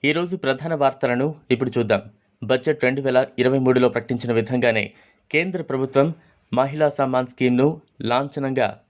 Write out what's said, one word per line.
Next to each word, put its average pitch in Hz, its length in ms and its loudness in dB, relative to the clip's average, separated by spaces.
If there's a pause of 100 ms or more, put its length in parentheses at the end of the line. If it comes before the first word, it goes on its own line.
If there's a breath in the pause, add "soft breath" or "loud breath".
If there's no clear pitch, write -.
ఈరోజు 170 320 0
ప్రధాన 143 380 -4
వార్తలను 135 600 0 (160)
ఇప్పుడు 123 200 0
చూద్దాం. 110 320 0 (400)
బడ్జెట్ 127 420 0
రెండు 131 160 0
వేల 131 260 2 (120)
ఇరవై 127 200 2
మూడులో 127 300 4
ప్రకటించిన 120 440 -4
విధంగానే 113 520 0 (460 soft breath)
కేంద్ర 170 320 -2
ప్రభుత్వం 135 440 0 (460 soft breath)
మహిళా 139 360 0
సమ్మాన్ 127 380 0
స్కీమ్‌ను 127 540 0 (220)
లాంఛనంగా 131 680 -2 (220)